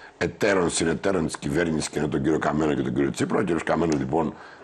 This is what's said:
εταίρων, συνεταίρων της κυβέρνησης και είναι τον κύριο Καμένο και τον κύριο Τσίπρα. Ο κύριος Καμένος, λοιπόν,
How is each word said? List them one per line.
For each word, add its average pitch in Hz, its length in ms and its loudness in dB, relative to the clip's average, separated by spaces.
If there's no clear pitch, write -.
εταίρων, 90 520 2
συνεταίρων 82 560 0
της 71 120 -4
κυβέρνησης 78 520 0
και - 100 -4
είναι 76 80 0
τον 73 160 0
κύριο 78 160 2
Καμένο 76 340 0
και 65 80 0
τον 64 120 -2
κύριο 69 180 2
Τσίπρα. 123 280 -2
Ο - 20 2
κύριος 85 220 0
Καμένος, 82 360 2
λοιπόν, 73 340 -2